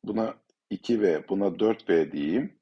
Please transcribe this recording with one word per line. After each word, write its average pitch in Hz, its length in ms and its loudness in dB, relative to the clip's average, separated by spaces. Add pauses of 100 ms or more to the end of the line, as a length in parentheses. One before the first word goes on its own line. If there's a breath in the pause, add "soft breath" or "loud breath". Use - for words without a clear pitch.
buna 110 300 -2 (360)
iki 107 300 -2
V, 82 280 2
buna 98 300 -2
dört 107 300 0
V 80 240 2
diyeyim. 78 500 -4